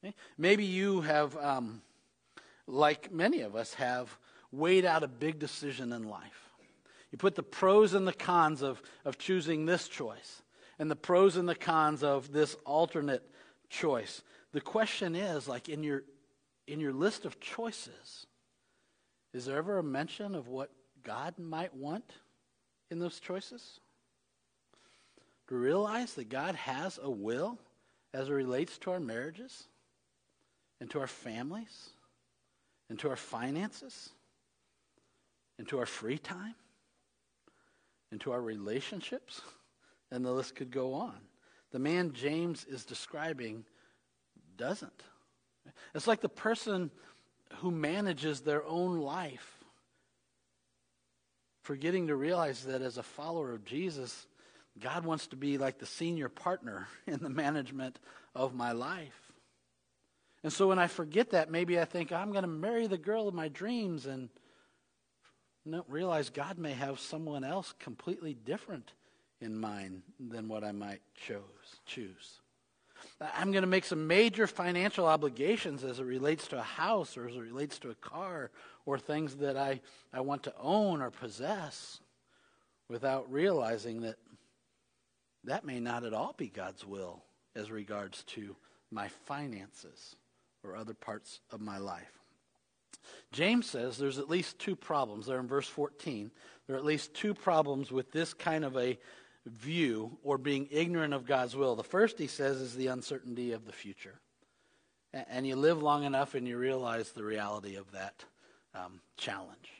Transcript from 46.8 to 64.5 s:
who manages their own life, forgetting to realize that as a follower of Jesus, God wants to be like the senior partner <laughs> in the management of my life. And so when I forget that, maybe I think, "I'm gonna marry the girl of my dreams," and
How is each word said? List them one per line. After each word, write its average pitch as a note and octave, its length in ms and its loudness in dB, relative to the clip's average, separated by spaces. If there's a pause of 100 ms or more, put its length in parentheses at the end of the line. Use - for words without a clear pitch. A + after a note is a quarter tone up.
who F3+ 140 -2
manages D#3 680 0
their D3 260 0
own F3 340 0
life, D3 640 -6 (2000)
forgetting E3 440 0
to D3+ 80 2
realize C#3+ 480 2
that C3 180 -2
as B2+ 160 -4
a A#2 60 -8
follower D3+ 480 -6
of G#2+ 140 -8
Jesus, C#3 640 -6 (520)
God D3 240 -4
wants D#3+ 240 -2
to - 80 -14
be C#3 220 0
like C3+ 200 0
the - 80 -12
senior E3 440 -2
partner A2+ 580 -4 (100)
<laughs> - 80 -16
in D3 140 -4
the C#3 100 -6
management C3+ 720 -2 (340)
of B2+ 220 0
my A#2+ 160 0
life. C#3 640 -6 (1080)
And D3+ 120 -4
so F#3+ 160 6
when F#3 100 6
I F3 80 8
forget F3 440 2
that, D#3+ 200 4
maybe F3 260 2
I E3 60 4
think, E3+ 300 -2
"I'm G3 180 -2
gonna G3 160 0
marry G#3+ 400 0
the F#3+ 100 0
girl G#3 300 0
of F#3+ 60 -2
my D#3+ 160 -2
dreams," F3+ 560 -4
and C3 240 -6 (1400)